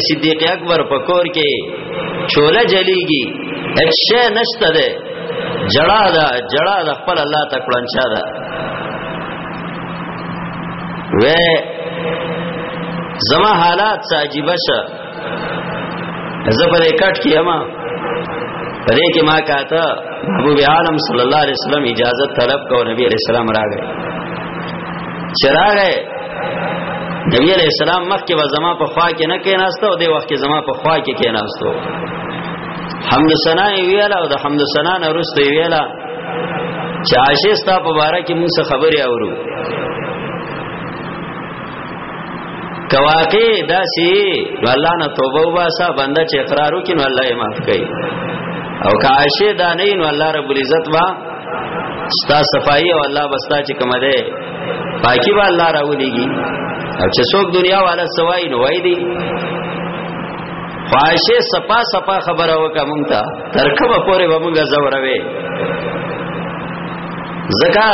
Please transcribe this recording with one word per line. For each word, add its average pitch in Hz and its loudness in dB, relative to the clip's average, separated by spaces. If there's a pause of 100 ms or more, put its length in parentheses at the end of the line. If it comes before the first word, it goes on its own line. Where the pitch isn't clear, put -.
صدیق 156 0 (120)
اکبر 170 0 (120)
په 135 2 (100)
کور 175 4 (100)
کې 147 2 (800)
چوله 156 6 (100)
جلیږي، 180 2 (520)
هیڅ - 4 (140)
شی 240 4 (160)
نشته 233 0
دی. 135 4 (880)
جړا 180 4 (140)
ده، 156 4 (280)
جړا 180 2
ده، 151 -2
خپل 180 -2
الله 151 0
ته 131 -2
کړنچا 123 0
ده. 92 -2 (3000)
وی 160 6 (1900)
زما 190 4
حالات 185 2
څه 170 0 (100)
عجیبه 147 -2
شه، 123 2 (1800)
زه 156 4
په 175 6
دې 160 4
کټ 190 4
کې - 4
یم، 165 4 (1400)
په 104 4
دې 156 4
کې 165 4
ما 156 4
کاته 151 0 (440)
محبوب 147 2 (140)
عالم 165 4 (100)
صلی 120 2
الله 143 4
علیه 139 0
وسلم 139 0
اجازت 123 2 (100)
طلب 131 2
کو، 127 2 (140)
نبی 113 0
علیہ 110 2
السلام 113 0 (100)
راغی. 104 -2 (1600)
چې - 4 (120)
راغی 196 4 (1300)
نبی 127 4
علیہ 170 4
السلام 170 0
مخکې 185 -2
به 151 2
زما 151 0
په 156 -2
خوا 165 2
کې 165 -2
نه 180 0
کېناسته 185 0
او 190 2
دې 170 0
وخت 151 2
کې 147 0
زما 139 0
په 135 -2
خوا 156 0
کې 135 -2
کېناستو. 107 -2 (1400)
حمد 151 4 (120)
ثنا 165 4
یې 196 0
ویله 202 4
او 175 0
د 139 0
حمد 147 0 (120)
ثنا 160 2
نه 170 -2
وروسته 160 -2
یې 143 4
ویله 160 2 (1200)
چې - 0
عائشې 143 4
ستا 190 2
په 175 -2
باره 156 2
کې 175 -2
موږ 170 0
څه 165 2
خبرې 147 2
اورو. 117 0 (3500)
که 135 4
واقع 160 4 (200)
داسې 170 0
وي، 190 4 (300)
نو 113 0
الله 151 2
نه 160 0
توبه 135 0
وباسه، 170 2
بنده 139 2
چې 156 0
اقرار 143 2
وکړي، 180 -2
نو 147 2
الله 131 2
یې 120 0
معاف 110 -4
کوي. 95 2 (1000)
او 98 4
که 139 2
عائشې 147 4
دا 175 2
نه 175 0
وي، 202 4
نو 175 0
الله 151 0
رب 147 -2
العزت 139 2
به 160 4 (1120)
ستا 143 2
صفایي 147 2
او 156 2
الله 143 -2
به 139 -2
ستا 147 0
چې 143 -4
کومه 127 0
ده، 135 2 (840)
پاکي - 4
به 202 4
الله 170 4
راولېږي. 135 0 (680)
او 90 2
چې - 2 (100)
څوک 196 4
دنیا 185 4
والا 175 2
څه 170 0
وایي، 175 2
نو 127 -2
وایي 143 4
دي. 175 2 (1900)
خو - 0
عائشې 170 4
صفا 214 0
صفا 190 0
خبره 165 0
وکړه 156 0
مونږ 147 -2
ته، 110 2 (320)
تر 143 4
کومه 214 2
پورې 185 2
به 160 4
مونږ 160 0 (160)
ځوروې؟ 135 2 (2250)
ځکه 175 4